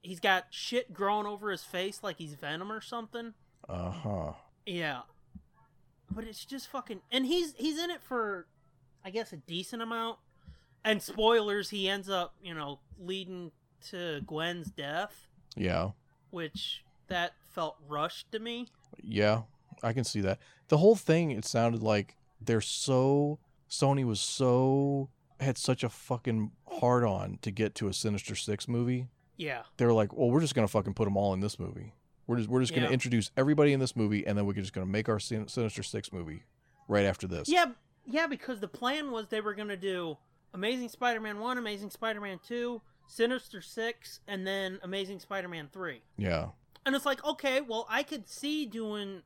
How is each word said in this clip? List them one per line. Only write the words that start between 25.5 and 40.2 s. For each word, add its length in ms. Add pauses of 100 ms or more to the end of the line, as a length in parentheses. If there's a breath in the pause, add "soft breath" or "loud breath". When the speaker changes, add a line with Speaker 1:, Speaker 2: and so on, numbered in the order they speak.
Speaker 2:
such 260
a 60
fucking 640 (280)
hard-on 640
to 100
get 240
to 120
a 60
Sinister 420
Six 320
movie. 400 (300)
Speaker 1:
Yeah. 260 (140)
Speaker 2:
They 80
were 80
like, 200
"Well, 160
we're 120
just 140
gonna 120
fucking 260
put 140
'em 100
all 160
in 80
this 180
movie. 340 (340)
We're 100
just, 120
we're 120
just 120
gonna 140
Speaker 1:
Yeah. 60
Speaker 2:
introduce 420
everybody 380
in 80
this 140
movie, 300
and 120
then 80
we're 80
just 200
gonna 120
make 240
our 100
Sin-, 300
Sinister 340
Six 300
movie 300 (440 soft breath)
right 180
after 220
this." 220
Speaker 1:
Yeah, 220 (340)
yeah, 220
because 340
the 80
plan 420
was 160
they 140
were 140
gonna 220
do 400 (360)